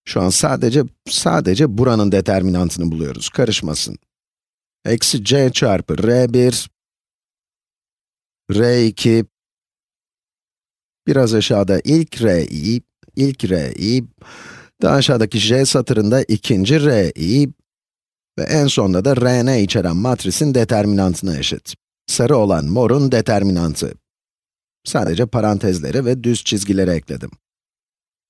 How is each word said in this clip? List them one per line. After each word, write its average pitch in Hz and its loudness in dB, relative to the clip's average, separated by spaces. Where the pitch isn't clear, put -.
Şu - -4
an 92 2
sadece, 127 0
sadece 139 0
buranın 110 2
determinantını 90 0
buluyoruz, 78 -8
karışmasın. 95 -4
Eksi 113 -2
C 127 2
çarpı 95 0
R 120 2
bir, 123 2
R 120 2
iki, 113 2
biraz 131 2
aşağıda 101 2
ilk 156 0
R 90 2
I, 101 -4
ilk 135 -2
R 82 -2
I, 117 -2
daha 92 2
aşağıdaki 117 2
J 120 2
satırında 117 2
ikinci 110 0
R 107 2
I 123 0
ve - -6
en 147 0
sonda 98 0
da 131 2
R 123 2
N 127 2
içeren 87 -2
matrisin 123 -2
determinantına 101 0
eşit. - -8
Sarı 135 2
olan 95 2
morun 123 2
determinantı. 98 0
Sadece 117 -2
parantezleri 104 0
ve 123 -2
düz 117 0
çizgileri 98 0
ekledim. 69 -6